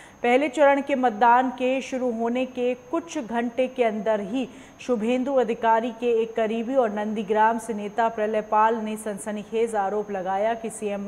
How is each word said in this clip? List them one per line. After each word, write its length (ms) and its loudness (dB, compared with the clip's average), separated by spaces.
पहले 260 4
चरण 320 4
के 140 -2
मतदान 540 4
के 320 0
शुरू 300 -4
होने 340 -2
के 280 -2
कुछ 440 -6
घंटे 500 -2
के 160 -2
अंदर 380 0
ही 280 -4
शुभेंदु 540 0
अधिकारी 580 2
के 300 0
एक 140 -4
करीबी 400 -2
और 140 4
नंदीग्राम 720 0
से 140 -8
नेता 360 -2
प्रलयपाल 640 2
ने 220 -4
सनसनीखेज 800 -4
आरोप 360 -2
लगाया 420 0
कि 160 -6
सीएम 380 -6